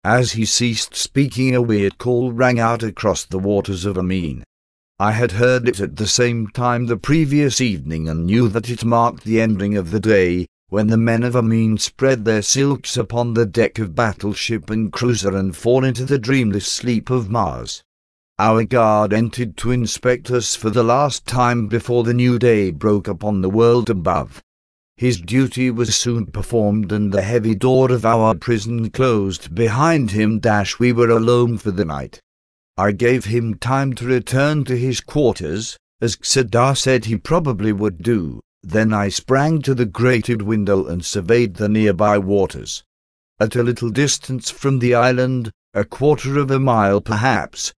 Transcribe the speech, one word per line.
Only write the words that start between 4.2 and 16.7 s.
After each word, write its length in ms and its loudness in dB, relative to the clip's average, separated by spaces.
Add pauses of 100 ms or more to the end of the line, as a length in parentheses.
I 140 0
had 220 0
heard 340 2
it 120 0
at 180 -6
the 100 -2
same 400 0
time 400 -2
the 100 -2
previous 640 2
evening 480 -4
and 160 -4
knew 220 4
that 220 -2
it 140 -8
marked 420 0
the 140 2
ending 380 0
of 140 -4
the 80 0
day, 480 2 (220)
when 180 0
the 100 4
men 240 2
of 140 -2
Amin 420 2
spread 480 0
their 160 2
silks 560 -2
upon 380 -2
the 100 4
deck 320 0
of 160 -4
battleship 800 -4
and 200 -2
cruiser 440 -2
and 200 -2
fall 280 2
into 220 -2
the 120 0
dreamless 480 0
sleep 460 -4